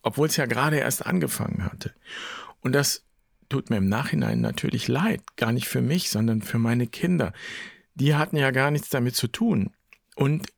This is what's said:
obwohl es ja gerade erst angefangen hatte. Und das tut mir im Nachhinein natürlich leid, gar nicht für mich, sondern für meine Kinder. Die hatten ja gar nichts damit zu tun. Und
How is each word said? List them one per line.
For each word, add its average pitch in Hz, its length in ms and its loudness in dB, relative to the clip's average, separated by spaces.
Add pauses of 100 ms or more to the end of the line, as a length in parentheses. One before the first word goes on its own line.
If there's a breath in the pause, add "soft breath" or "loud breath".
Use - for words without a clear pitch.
obwohl 139 280 0
es - 100 0
ja 139 80 2
gerade 139 320 2
erst 127 260 -2
angefangen 151 640 -2
hatte. - 260 -8 (720 loud breath)
Und 131 100 0
das 139 320 0 (460)
tut 135 180 -2
mir 117 80 2
im 95 120 2
Nachhinein 131 520 0
natürlich - 480 -2
leid, 165 320 0 (160)
gar 113 160 0
nicht 120 160 -2
für 123 140 0
mich, 151 260 0
sondern 110 320 2
für 120 180 -2
meine 117 280 2
Kinder. 170 480 0 (600 loud breath)
Die 143 200 4
hatten 151 220 2
ja 139 160 4
gar 135 180 4
nichts 147 180 -2
damit 123 260 0
zu - 140 0
tun. 185 460 0 (400)
Und 147 320 0 (120)